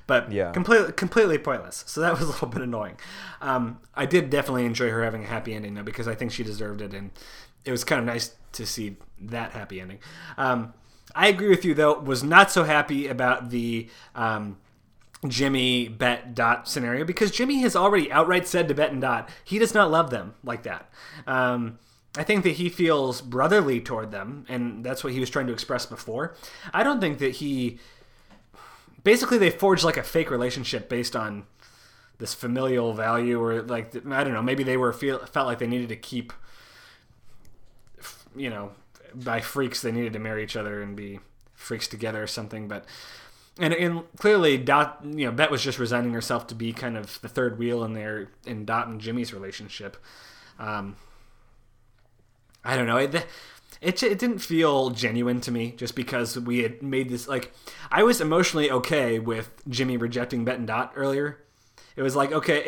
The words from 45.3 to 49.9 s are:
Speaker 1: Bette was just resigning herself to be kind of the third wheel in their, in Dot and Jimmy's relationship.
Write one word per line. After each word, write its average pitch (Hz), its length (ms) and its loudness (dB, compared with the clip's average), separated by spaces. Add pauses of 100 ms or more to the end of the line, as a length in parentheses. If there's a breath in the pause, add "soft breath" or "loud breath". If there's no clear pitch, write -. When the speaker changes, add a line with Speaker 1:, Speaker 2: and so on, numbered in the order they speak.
Speaker 1:
Bette 151 180 4
was 117 120 0
just 135 160 -2
resigning 120 340 0
herself 117 360 -4
to 120 60 -10
be 113 180 -4
kind 117 240 -6
of 104 260 -12
the 110 60 -10
third 120 300 -2
wheel 120 260 0
in 110 100 -4
their, 107 340 -8 (160)
in 107 200 -8
Dot 117 240 0
and 110 120 -10
Jimmy's 113 320 -4
relationship. 98 640 -12 (640 loud breath)